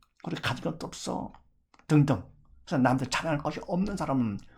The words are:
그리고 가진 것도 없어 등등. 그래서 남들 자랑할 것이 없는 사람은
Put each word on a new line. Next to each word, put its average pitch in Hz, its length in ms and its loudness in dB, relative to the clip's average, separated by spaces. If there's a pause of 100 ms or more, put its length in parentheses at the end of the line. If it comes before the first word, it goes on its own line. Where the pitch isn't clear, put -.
(240)
그리고 - 180 -8
가진 - 220 -4
것도 - 240 -6
없어 - 440 -8 (560)
등등. 147 360 6 (420)
그래서 - 160 0
남들 127 260 4
자랑할 151 340 -2
것이 151 260 -4
없는 196 300 -2
사람은 123 420 0 (180)